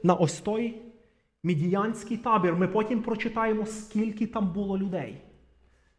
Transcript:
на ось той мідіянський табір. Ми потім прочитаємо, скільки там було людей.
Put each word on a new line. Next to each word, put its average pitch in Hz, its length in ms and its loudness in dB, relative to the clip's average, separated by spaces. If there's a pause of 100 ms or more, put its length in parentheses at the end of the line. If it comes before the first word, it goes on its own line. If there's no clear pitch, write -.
на 208 100 6
ось 185 260 2
той 226 420 -4 (600)
мідіянський 190 760 0
табір. 180 380 2
Ми 180 120 4
потім 214 360 0
прочитаємо, 220 600 0
скільки 214 640 -2
там 196 260 0
було 196 240 -2
людей. 175 440 -4 (760)